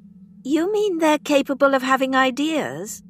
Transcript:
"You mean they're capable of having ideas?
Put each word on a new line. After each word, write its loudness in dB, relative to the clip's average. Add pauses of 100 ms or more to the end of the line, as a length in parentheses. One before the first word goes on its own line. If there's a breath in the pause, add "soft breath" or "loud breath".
(440)
"You 0
mean -2
they're 2
capable 0
of 0
having 0
ideas? -2